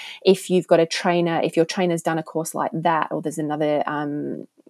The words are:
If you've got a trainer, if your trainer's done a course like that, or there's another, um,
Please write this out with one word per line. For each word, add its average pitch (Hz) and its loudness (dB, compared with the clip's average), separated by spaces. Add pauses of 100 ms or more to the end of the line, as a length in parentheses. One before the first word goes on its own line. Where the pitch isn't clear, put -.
(260)
If 190 4
you've 180 2
got 170 6
a 165 4
trainer, 170 0
if 170 -2
your 165 4
trainer's 170 0
done 165 -2
a 160 -4
course 160 -6
like 143 -2
that, 160 0
or 156 -2
there's 147 -6
another, 151 0
um, 147 -4 (220)